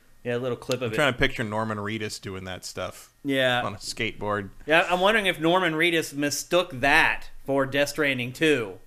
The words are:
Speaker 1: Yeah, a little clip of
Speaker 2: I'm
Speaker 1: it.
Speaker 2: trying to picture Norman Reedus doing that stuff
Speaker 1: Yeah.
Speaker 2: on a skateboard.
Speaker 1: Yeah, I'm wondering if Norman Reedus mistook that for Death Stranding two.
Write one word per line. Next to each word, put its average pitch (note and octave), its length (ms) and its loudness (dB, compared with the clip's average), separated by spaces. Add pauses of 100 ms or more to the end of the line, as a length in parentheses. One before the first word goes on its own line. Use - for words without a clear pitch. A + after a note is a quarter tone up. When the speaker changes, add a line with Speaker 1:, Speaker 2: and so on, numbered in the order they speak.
(240)
Speaker 1:
Yeah, A#2+ 120 -2
a - 40 0
little B2 180 -4
clip - 240 -4
of B2 60 -2
Speaker 2:
I'm G#2+ 60 -6
Speaker 1:
it. - 20 -4
Speaker 2:
trying C#3 180 2
to C3 60 -14
picture C3 260 0
Norman G#2+ 320 -2
Reedus G#2 420 -6
doing F#2+ 240 -10
that F#2 220 -10
stuff - 460 -10 (120)
Speaker 1:
Yeah. C3 380 2
Speaker 2:
on G#2 140 -4
a - 20 -12
skateboard. G#2 720 -4 (160)
Speaker 1:
Yeah, E3 240 4
I'm F3+ 100 2
wondering G3+ 280 4
if D#3 120 0
Norman E3 360 4
Reedus E3 380 2
mistook D3 580 0 (100)
that C#3 480 4 (160)
for C3+ 200 2
Death C#3 240 0
Stranding B2+ 440 -2
two. B2+ 520 2